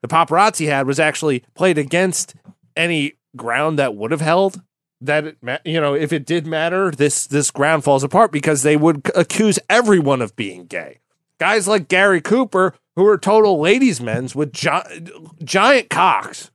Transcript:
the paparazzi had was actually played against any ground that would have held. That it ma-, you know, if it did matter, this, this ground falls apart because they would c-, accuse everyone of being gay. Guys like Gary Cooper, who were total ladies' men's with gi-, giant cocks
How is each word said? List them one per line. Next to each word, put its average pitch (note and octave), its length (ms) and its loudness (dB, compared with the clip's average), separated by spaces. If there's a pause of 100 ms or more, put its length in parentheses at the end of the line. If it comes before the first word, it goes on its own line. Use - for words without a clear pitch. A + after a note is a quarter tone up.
the A#2+ 60 -10
paparazzi E3 600 0
had C#3 180 0
was C#3 140 -2
actually D3+ 420 0 (120)
played F3 240 0
against E3+ 560 -2 (420)
any D#3+ 380 -2 (220)
ground C3 420 -2
that B2 180 -2
would A2 160 -6
have D3+ 80 -4
held. F3+ 420 0 (380)
That D3 260 -2
it D#3 160 -14
ma-, B2 220 -6
you D#3+ 160 -2
know, C#3+ 140 0
if D3+ 180 -2
it D3+ 120 -4
did E3 220 -4
matter, E3+ 460 -2
this, C#3+ 340 -2
this C#3 240 -2
ground D3 320 0
falls C#3 220 2
apart G3 260 2
because D3 320 -2
they D3+ 140 4
would D3+ 300 2
c-, - 100 -2
accuse F#3+ 420 2 (100)
everyone F3+ 540 2
of G#2 140 -8
being F2+ 300 -10
gay. D#2+ 340 -12 (400)
Guys F#3+ 260 0
like G3 220 -2
Gary F#3 320 2
Cooper, F#3+ 540 0 (200)
who F3 80 0
were G#3 160 4
total G3+ 420 2
ladies' G3+ 400 2
men's A#2+ 360 -6
with C#3+ 160 -4
gi-, - 180 -4 (720)
giant G#3+ 480 2
cocks - 640 -2